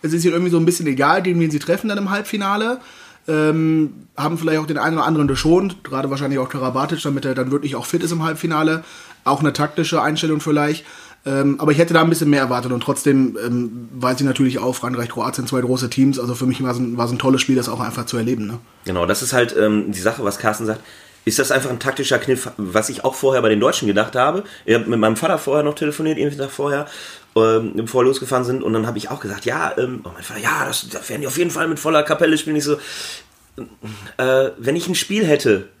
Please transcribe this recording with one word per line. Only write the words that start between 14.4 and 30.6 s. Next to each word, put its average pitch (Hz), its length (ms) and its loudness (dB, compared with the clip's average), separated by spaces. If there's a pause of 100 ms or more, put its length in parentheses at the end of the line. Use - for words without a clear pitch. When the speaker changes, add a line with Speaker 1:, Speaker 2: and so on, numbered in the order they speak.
Speaker 1:
auch, 127 160 -2
Frankreich, 120 340 -4
Kroatien, 123 380 -4
zwei 127 140 0
große 123 280 0
Teams. 135 300 2
Also 120 160 -4
für 127 100 -4
mich 131 160 0
war 127 120 -2
es 120 40 -4
ein, 120 180 -4
war 120 100 0
es 117 60 -2
ein 123 60 -4
tolles 131 240 2
Spiel, 131 140 2
das 123 120 0
auch 120 120 -6
einfach 117 260 -6
zu 123 120 -4
erleben, 113 280 -2
ne? 117 140 -8 (260)
Speaker 2:
Genau, 87 220 0
das 101 160 0
ist 127 100 -2
halt, 120 240 2
ähm, 107 340 2
die 92 80 -6
Sache, 95 240 -2
was 101 140 -2
Carsten 107 300 -2
sagt. 107 140 -2 (440)
Ist 110 140 0
das 135 120 2
einfach 135 200 0
ein 120 80 -4
taktischer 131 400 0
Kniff, 127 360 -2
was 104 320 -2
ich - 160 -8
auch 131 120 0
vorher 135 260 2
bei 113 80 4
den 107 100 4
Deutschen 127 280 2
gedacht 104 280 0
habe? 156 300 0 (180)
Ich 113 120 4
hab 110 120 0
mit 117 100 0
meinem 110 200 4
Vater 165 200 0
vorher 147 260 0
noch 147 120 -2
telefoniert, 156 420 -2
irgendwie 143 200 -2
Tag 135 140 -6
vorher, 143 340 -4 (500)
ähm, 113 400 4
bevor 113 280 0
wir - 20 4
losgefahren 127 400 0
sind. 127 180 -2
Und 104 80 0
dann 110 160 0
hab 120 80 -4
ich 104 140 -8
auch 139 100 -8
gesagt, 101 240 -10
ja, 143 340 -4
ähm, 127 280 -2
oh, 90 80 -12
mein - 100 -16
Vater, 113 160 -12
ja, - 260 -2